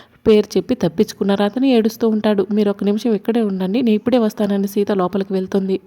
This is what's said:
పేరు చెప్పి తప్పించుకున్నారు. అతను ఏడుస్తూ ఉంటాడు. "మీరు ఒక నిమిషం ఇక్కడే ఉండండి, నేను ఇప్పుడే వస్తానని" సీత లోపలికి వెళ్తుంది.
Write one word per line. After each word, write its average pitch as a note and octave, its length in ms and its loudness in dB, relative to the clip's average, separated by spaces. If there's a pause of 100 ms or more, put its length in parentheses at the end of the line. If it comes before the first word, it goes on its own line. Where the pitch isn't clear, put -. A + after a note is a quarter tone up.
(240)
పేరు G#3+ 240 4
చెప్పి F#3+ 280 -2
తప్పించుకున్నారు. G3+ 680 0
అతను B3 240 0
ఏడుస్తూ A3+ 420 2
ఉంటాడు. G#3+ 360 0
"మీరు G3+ 240 0
ఒక G3 140 -4
నిమిషం G#3+ 300 0
ఇక్కడే A3+ 280 -2
ఉండండి, F#3+ 380 -2
నేను A3+ 160 2
ఇప్పుడే A3+ 220 0
వస్తానని" G3+ 500 0
సీత G3+ 240 -2
లోపలికి G3 420 -2
వెళ్తుంది. F#3+ 420 -2 (120)